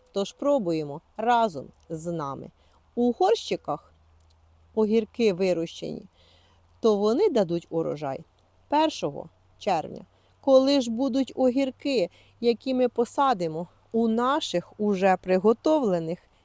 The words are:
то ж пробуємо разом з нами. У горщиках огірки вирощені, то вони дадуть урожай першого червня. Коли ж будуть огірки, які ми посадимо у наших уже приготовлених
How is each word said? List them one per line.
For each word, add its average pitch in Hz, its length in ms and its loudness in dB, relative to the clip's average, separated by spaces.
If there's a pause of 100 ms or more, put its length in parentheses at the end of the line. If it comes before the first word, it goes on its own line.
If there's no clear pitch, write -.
(120)
то 196 140 -2
ж - 140 -12
пробуємо 170 600 -2 (160)
разом 220 500 0 (220)
з 165 220 -8
нами. 143 400 -8 (440)
У 240 160 2
горщиках 233 840 -2 (840)
огірки 220 580 0
вирощені, 170 720 -4 (760)
то 214 180 4
вони 233 320 2
дадуть 170 400 0
урожай 151 540 -6 (440)
першого 285 640 -2 (280)
червня. - 480 -4 (360)
Коли 269 400 6
ж 233 100 -6
будуть 262 440 -2
огірки, 262 760 0 (320)
які 240 320 0
ми 254 160 2
посадимо 180 800 -2 (240)
у 226 160 2
наших 240 720 -2
уже 196 380 2
приготовлених 185 1000 0 (260)